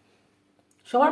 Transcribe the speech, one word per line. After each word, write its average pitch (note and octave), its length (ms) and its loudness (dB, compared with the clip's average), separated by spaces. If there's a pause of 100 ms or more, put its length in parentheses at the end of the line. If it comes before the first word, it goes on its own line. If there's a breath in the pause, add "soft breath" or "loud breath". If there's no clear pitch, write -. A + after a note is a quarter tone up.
(920)
সবার C#4 220 0